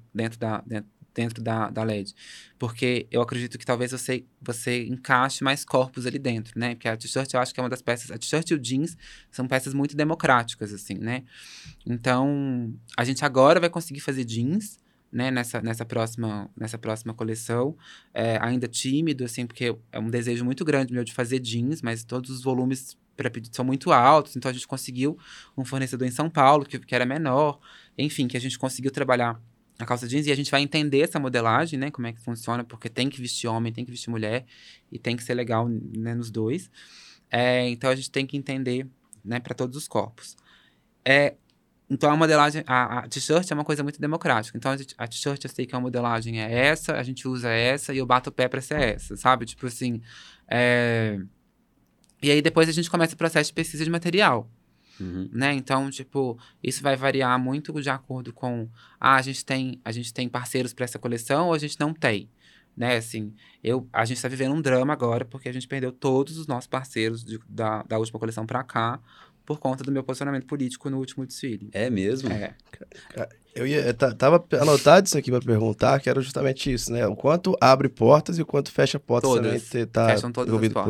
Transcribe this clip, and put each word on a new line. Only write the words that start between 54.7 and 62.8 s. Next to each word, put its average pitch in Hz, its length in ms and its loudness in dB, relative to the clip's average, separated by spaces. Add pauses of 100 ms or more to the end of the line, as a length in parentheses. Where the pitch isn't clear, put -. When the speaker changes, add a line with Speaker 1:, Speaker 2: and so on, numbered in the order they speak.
Speaker 2:
Uhum. 92 320 -6
Speaker 1:
Né? 135 220 0
Então, 135 380 0
tipo, 131 480 -4 (240)
isso 131 200 -4
vai 139 140 2
variar 131 420 2
muito 143 440 -4
de 139 80 -2
acordo 127 420 -8
com, 120 340 -6 (320)
"Ah, 135 180 6
a 131 60 4
gente 131 220 -6
tem, 131 400 -4
a 117 80 -6
gente 117 220 -8
tem 123 120 -4
parceiros 123 460 -4
pra - 120 -6
essa 120 140 -6
coleção 131 500 0
ou 170 40 2
a 160 60 2
gente 147 200 -8
não 151 140 -2
tem", 117 380 -2 (440)
né? 120 220 0